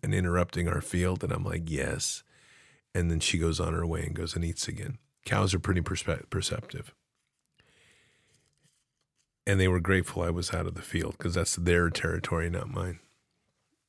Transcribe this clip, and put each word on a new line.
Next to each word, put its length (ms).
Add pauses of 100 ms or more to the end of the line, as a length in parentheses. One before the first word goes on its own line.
and 120
interrupting 540
our 120
field?" 440
And 80
I'm 120
like, 240
"Yes." 540 (720)
And 160
then 100
she 180
goes 220
on 120
her 140
way 160
and 120
goes 200
and 100
eats 240
again. 300 (260)
Cows 300
are 40
pretty 220
perspe-, 500
perceptive. 600 (2500)
And 140
they 80
were 120
grateful 420
I 80
was 220
out 140
of 80
the 80
field 360
'cause 160
that's 220
their 340
territory, 600
not 200
mine. 300 (880)